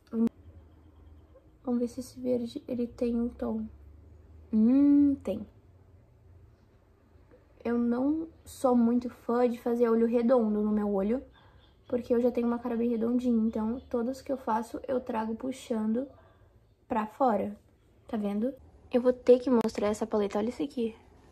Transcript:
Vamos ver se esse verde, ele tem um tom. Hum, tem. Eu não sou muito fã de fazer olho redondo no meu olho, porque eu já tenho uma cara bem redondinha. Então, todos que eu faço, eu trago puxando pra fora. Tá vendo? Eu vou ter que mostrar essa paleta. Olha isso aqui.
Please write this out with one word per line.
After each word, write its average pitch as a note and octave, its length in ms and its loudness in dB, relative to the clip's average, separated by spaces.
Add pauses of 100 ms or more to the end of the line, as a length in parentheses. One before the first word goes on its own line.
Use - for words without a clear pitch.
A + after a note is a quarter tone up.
(1600)
Vamos B3 140 -2
ver A#3+ 100 -4
se B3 120 -12
esse B3+ 180 -18
verde, B3 480 -6
ele A#3+ 220 -6
tem A#3+ 260 -4
um A#3 140 -2
tom. A3+ 360 -6 (880)
Hum, C#4 680 6
tem. G#3 240 -6 (2250)
Eu A#3 140 0
não C4 480 0 (180)
sou - 300 0
muito A#3+ 340 4
fã B3 400 0
de A#3+ 100 -6
fazer A#3+ 300 2
olho A3+ 200 4
redondo A#3 520 2
no G#3+ 120 0
meu G#3 200 0
olho, G#3 300 0 (640)
porque B3 260 -4
eu A#3 80 4
já A#3+ 120 2
tenho A#3+ 160 -2
uma A#3 100 -2
cara A#3+ 180 -6
bem A#3 120 0
redondinha. A#3 580 0
Então, A3+ 320 -4 (100)
todos B3 320 -4
que - 120 -8
eu C4 40 -2
faço, A#3 520 -6
eu B3+ 100 -2
trago A3+ 380 -6
puxando A#3+ 720 -4 (800)
pra G#3+ 180 -2
fora. G#3 500 -2 (520)
Tá - 80 -6
vendo? G#3 360 -4 (400)
Eu B3 80 2
vou B3 120 4
ter B3 260 6
que B3 100 -6
mostrar A3+ 380 0
essa G#3+ 180 -2
paleta. G#3+ 340 -2
Olha G#3+ 100 -2
isso C#4 160 -6
aqui. A3+ 320 -6 (360)